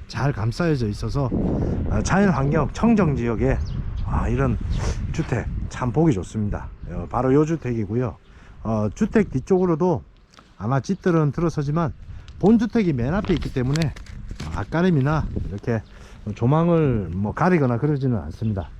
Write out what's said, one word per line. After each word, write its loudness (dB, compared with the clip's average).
잘 0
감싸여져 0
있어서, -2
어, 0
자연 4
환경 2
청정 4
지역에, 2
아, 0
이런 2
주택 -2
참 -4
보기 4
좋습니다. -4
어, -6
바로 2
요 6
주택이고요. -2
어, 0
주택 2
뒤쪽으로도 0
아마 0
집들은 0
들어서지만 -2
본 6
주택이 2
맨 0
앞에 0
있기 -4
때문에 0
앞가림이나 2
이렇게 -4
조망을 2
뭐 -2
가리거나 2
그러지는 0
않습니다. -4